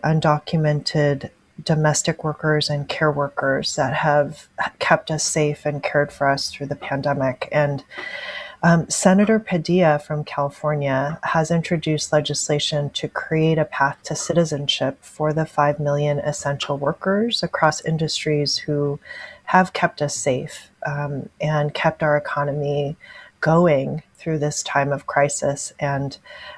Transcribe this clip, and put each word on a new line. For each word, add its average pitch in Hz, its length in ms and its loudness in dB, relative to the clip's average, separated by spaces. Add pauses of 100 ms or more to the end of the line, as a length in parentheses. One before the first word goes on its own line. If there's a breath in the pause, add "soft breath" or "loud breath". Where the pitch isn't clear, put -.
undocumented 151 1300 2 (340)
domestic 156 580 2
workers 151 460 0
and 147 220 -4
care 156 200 2
workers 139 680 0
that 139 180 0
have 147 540 0 (300)
kept - 320 2
us 151 140 -2
safe 151 400 0
and 147 180 -4
cared 143 300 0
for 143 160 0
us 139 220 0
through - 160 -10
the 143 100 -6
pandemic. 139 760 -2
And, 147 320 0 (800 loud breath)
um, 170 280 4
Senator 208 480 4
Padilla 175 600 4
from 151 240 -6
California 143 1000 -2
has 160 280 0
introduced 160 640 0
legislation 147 760 0
to - 180 -6
create 160 480 0
a 156 80 2
path - 400 0
to 156 100 -6
citizenship 147 880 -2
for 156 320 -4
the 156 140 -2
five 147 340 0
million 143 380 0
essential 143 580 -4
workers 196 680 0
across 160 400 2
industries 151 760 -2
who 143 420 -2 (440 loud breath)
have 185 280 4
kept - 280 -2
us 147 140 -2
safe, - 560 -4 (160)
um, 143 420 -6 (120)
and 151 340 0
kept 160 300 0
our 147 120 4
economy 143 800 -2 (440 loud breath)
going 151 600 4 (160)
through 160 220 -2
this 147 240 -2
time 143 300 0
of 135 160 -6
crisis. 143 720 -2
And, 139 360 -4 (420 loud breath)